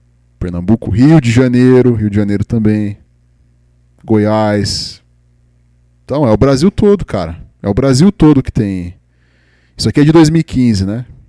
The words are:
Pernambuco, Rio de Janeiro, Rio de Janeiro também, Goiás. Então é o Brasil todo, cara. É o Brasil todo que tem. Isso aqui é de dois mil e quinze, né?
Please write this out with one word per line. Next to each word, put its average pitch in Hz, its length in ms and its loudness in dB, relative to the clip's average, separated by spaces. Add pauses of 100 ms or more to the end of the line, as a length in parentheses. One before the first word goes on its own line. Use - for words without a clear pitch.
(400)
Pernambuco, 90 500 -4
Rio 143 300 4
de 117 100 -2
Janeiro, 123 640 2
Rio 107 160 -4
de 101 60 -4
Janeiro 101 280 -2
também, 107 540 -2 (1040)
Goiás. 107 960 -2 (1040)
Então 139 220 -2
é 110 60 2
o 107 40 2
Brasil 139 340 2
todo, 202 340 0
cara. 82 380 -8 (200)
É - 60 -6
o 104 40 0
Brasil 135 400 2
todo 147 300 2
que - 100 -8
tem. 92 420 -6 (800)
Isso - 140 -6
aqui - 120 0
é 147 40 4
de 156 80 2
dois 160 160 6
mil 160 120 0
e 156 40 -2
quinze, 117 400 -2
né? 113 220 -8 (220)